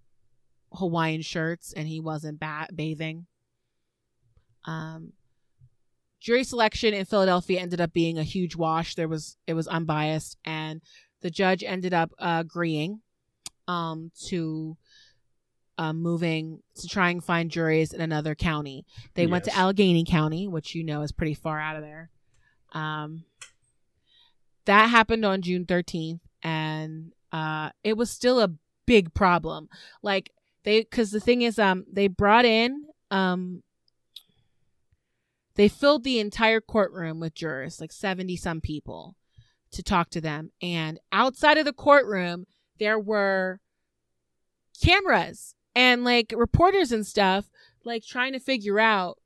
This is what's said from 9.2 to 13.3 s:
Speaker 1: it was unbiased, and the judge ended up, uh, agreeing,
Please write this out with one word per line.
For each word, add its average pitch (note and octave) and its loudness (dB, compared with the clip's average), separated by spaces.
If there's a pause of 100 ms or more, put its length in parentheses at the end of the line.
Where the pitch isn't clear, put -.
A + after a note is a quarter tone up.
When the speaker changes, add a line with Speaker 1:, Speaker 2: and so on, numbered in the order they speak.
Speaker 1:
it E3 -2
was E3 -4
unbiased, D#3 -4
and D#3 -8 (400)
the - -6
judge F#3 0
ended F#3 -4
up, E3 0
uh, E3 -2
agreeing, E3+ -4 (680)